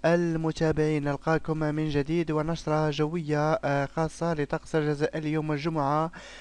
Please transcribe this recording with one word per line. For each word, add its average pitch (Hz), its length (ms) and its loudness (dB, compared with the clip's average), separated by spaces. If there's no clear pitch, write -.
المتابعين. 160 1000 2
نلقاكم 156 540 0
من 156 300 0
جديد 156 420 0
ونشرة 156 600 0
جوية، 151 640 0
آه، 139 340 0
خاصة 165 480 -2
لطقس 151 400 -4
الجزائر 151 480 0
اليوم 151 300 -2
الجمعة 151 580 0